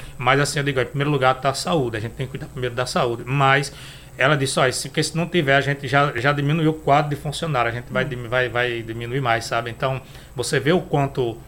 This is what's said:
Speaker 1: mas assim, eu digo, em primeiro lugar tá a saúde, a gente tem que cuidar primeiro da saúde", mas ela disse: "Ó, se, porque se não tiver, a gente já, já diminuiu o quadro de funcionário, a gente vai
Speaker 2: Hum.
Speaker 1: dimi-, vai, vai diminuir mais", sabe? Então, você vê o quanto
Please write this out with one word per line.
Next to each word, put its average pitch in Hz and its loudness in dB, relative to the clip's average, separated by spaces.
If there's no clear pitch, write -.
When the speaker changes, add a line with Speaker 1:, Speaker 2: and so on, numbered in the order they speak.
Speaker 1:
mas 131 4
assim, 147 0
eu 139 -2
digo, 139 0
em 120 0
primeiro 139 -2
lugar 131 4
tá 135 0
a 131 -2
saúde, 127 -2
a - -4
gente 110 -8
tem 131 -6
que - -12
cuidar - -10
primeiro 123 -6
da 127 -2
saúde", 123 -2
mas 135 4
ela 135 4
disse: 135 0
"Ó, 135 4
se, - -6
porque 156 -2
se - -4
não 165 -2
tiver, 160 2
a 139 6
gente 143 -2
já, 143 4
já 139 2
diminuiu 151 2
o 156 0
quadro 147 2
de 143 -2
funcionário, 139 -2
a 113 -4
gente 123 -10
vai 127 2
Speaker 2:
Hum. 127 -6
Speaker 1:
dimi-, 123 -8
vai, 123 2
vai 117 -2
diminuir 117 -6
mais", 117 2
sabe? 117 -2
Então, 131 -4
você 131 -2
vê 131 2
o 180 4
quanto 135 -2